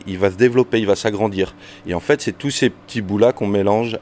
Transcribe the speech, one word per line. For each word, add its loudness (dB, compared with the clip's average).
il -8
va 2
se -10
développer, 2
il -2
va 4
s'agrandir. -2
Et -4
en -2
fait, 0
c'est -6
tous -6
ces 0
petits -10
bouts-là 2
qu'on -4
mélange 0